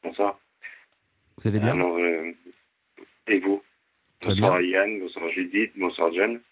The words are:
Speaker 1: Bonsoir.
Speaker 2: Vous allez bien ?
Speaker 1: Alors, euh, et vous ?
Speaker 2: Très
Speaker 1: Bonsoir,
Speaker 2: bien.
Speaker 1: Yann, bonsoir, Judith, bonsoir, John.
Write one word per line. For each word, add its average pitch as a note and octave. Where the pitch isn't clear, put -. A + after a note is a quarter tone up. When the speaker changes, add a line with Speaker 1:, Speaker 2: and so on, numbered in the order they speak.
Speaker 1:
Bonsoir. G2+
Speaker 2:
Vous -
allez G#2
bien ? A2
Speaker 1:
Alors, F2+
euh, E2+
et G#2
vous ? G2
Speaker 2:
Très G#2
Speaker 1:
Bonsoir, F#2+
Speaker 2:
bien. F2+
Speaker 1:
Yann, G#2+
bonsoir, E2+
Judith, F#2
bonsoir, E2
John. A2